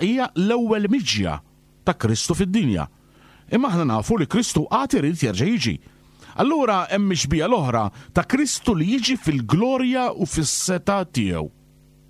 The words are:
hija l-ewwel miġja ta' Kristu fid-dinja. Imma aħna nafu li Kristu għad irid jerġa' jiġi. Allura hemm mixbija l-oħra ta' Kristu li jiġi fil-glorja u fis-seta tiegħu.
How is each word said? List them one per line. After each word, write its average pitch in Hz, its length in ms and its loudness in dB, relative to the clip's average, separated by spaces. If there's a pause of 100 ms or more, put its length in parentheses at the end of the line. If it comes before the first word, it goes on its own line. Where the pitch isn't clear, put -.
hija 240 360 0
l-ewwel 214 560 2
miġja 107 460 0 (460)
ta' 180 140 2
Kristu 113 380 0
fid-dinja. 165 500 0 (680)
Imma 247 200 2
aħna 170 160 2
nafu 113 300 0
li 151 120 0
Kristu 180 400 0
għad 262 300 0
irid 151 260 0
jerġa' 110 240 0
jiġi. 123 240 0 (600)
Allura 233 540 2
hemm 202 200 0
mixbija 156 380 0
l-oħra 127 360 2 (280)
ta' 170 140 0
Kristu 262 480 0
li 170 200 0
jiġi 254 240 0
fil-glorja 247 960 0
u 180 140 -4
fis-seta 180 800 -2
tiegħu. 90 420 -2 (640)